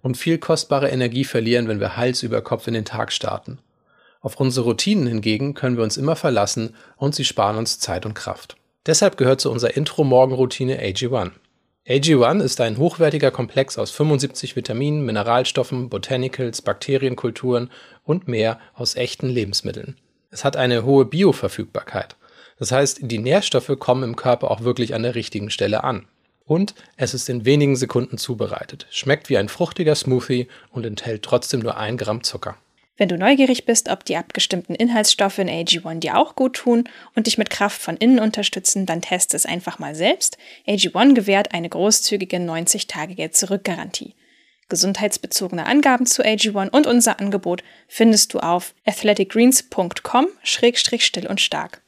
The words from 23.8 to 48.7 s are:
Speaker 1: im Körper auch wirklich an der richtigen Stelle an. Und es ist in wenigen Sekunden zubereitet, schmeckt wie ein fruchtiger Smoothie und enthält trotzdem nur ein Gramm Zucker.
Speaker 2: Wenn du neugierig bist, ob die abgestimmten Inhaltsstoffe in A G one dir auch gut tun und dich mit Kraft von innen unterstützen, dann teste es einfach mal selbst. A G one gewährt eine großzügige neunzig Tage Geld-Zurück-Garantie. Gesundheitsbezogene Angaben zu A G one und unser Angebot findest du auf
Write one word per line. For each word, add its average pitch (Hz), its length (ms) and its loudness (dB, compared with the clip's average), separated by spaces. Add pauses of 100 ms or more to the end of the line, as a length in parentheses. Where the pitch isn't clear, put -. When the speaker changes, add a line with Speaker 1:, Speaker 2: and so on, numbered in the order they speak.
Speaker 1:
im 120 140 -4
Körper - 340 0
auch 110 120 -2
wirklich 120 340 -2
an 113 80 -2
der 120 100 -2
richtigen 107 380 -6
Stelle 104 320 0
an. 113 240 -4 (360)
Und 180 300 0 (240)
es 123 160 -2
ist 131 160 -6
in 120 160 -4
wenigen 139 300 6
Sekunden 123 420 -2
zubereitet, - 720 -8
schmeckt - 400 -2
wie 127 80 2
ein 104 100 0
fruchtiger 160 460 0
Smoothie 123 540 0 (240)
und 117 160 -8
enthält 107 340 -8
trotzdem - 380 0
nur 113 180 -4
ein 110 200 -6
Gramm 107 260 -4
Zucker. - 340 -8 (400)
Speaker 2:
Wenn 190 120 2
du 175 80 -2
neugierig 262 480 4
bist, - 240 0
ob - 160 -6
die 151 100 -4
abgestimmten - 580 -4
Inhaltsstoffe 214 680 2
in 185 100 0
A 170 140 -4
G 170 200 -2
one 165 160 -8
dir 160 180 0
auch 302 200 0
gut 262 180 0
tun 240 320 2 (260)
und 220 140 0
dich - 100 -2
mit 208 120 0
Kraft - 320 -2
von 165 160 -8
innen 240 220 6
unterstützen, 202 680 -2
dann 170 160 -4
teste - 340 -2
es 170 100 0
einfach 175 340 -8
mal 151 160 -10
selbst. 202 420 0 (280)
A 202 120 0
G 190 160 0
one 262 200 6
gewährt 202 400 2
eine 170 140 -4
großzügige 190 720 0
neunzig 170 480 -2
Tage 170 280 -8
Geld-Zurück-Garantie. 185 1000 -4 (540)
Gesundheitsbezogene 185 960 -2
Angaben 262 400 4
zu - 200 2
A 220 100 4
G 208 160 0
one 196 180 -2
und 302 180 4
unser 233 320 4
Angebot 190 460 -2 (240)
findest 220 440 4
du - 60 -2
auf 175 340 -2 (120)